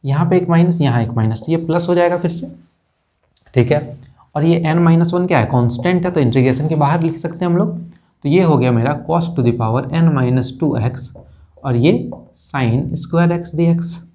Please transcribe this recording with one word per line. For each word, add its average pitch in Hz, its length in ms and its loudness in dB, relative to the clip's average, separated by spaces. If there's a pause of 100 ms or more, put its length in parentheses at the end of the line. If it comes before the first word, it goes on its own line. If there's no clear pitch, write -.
यहाँ 151 260 0
पे 180 80 4
एक 175 120 0
minus, 170 320 4
यहाँ 120 220 2
एक 107 60 -2
minus, 113 300 0
तो - 120 -6
ये 165 140 0
plus 170 240 -2
हो 175 60 2
जाएगा 175 220 2
फिर 175 140 -2
से, 262 160 -8 (1040)
ठीक 127 180 4
है। 147 100 0 (540)
और 147 80 -2
ये 165 180 2 (120)
n 170 100 2
minus 170 300 4
one 180 140 0
क्या 160 120 2
है, 107 60 2
constant 151 600 0
है, 180 60 -2
तो 165 80 0
integration 131 500 2
के 160 60 -2
बाहर 151 260 0
लिख 165 160 -2
सकते 170 280 -8
हैं 175 60 0
हम 170 60 2
लोग। 170 200 -2 (460)
तो 143 60 -2
ये 180 140 4
हो 156 140 4
गया 123 140 2
मेरा 123 240 0 (120)
cos 170 280 0
to 127 100 0
the 117 140 2
power 117 240 -2 (100)
n 165 240 4
minus 127 340 0 (100)
two 147 100 0 (100)
x - 240 -4 (580)
और 127 120 -2
ये 131 160 4 (540)
sin 127 360 -2 (200)
square 170 320 0
x 170 260 -6
dx। 170 320 0 (240)